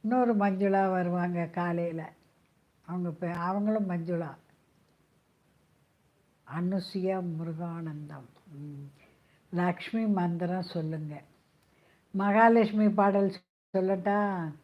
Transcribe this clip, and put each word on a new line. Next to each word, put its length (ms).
இன்னொரு 340
மஞ்சுளா 540
வருவாங்க 560
காலையில. 680
அவங்க 240
பே-, 240
அவங்களும் 560
மஞ்சுளா. 460
அனுசுயா 600
முருகானந்தம். 1040
ம். 360
லக்ஷ்மி 540
மந்திரம் 560
சொல்லுங்க. 600
மகாலட்சுமி 760
பாடல் 440
சொல்லட்டா? 760